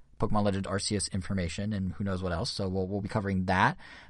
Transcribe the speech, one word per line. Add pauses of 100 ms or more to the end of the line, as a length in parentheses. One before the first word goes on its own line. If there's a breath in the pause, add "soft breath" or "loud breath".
(200)
Pokemon
Legend
Arceus
information
and
who
knows
what
else.
So
we'll,
we'll
be
covering
that. (320 loud breath)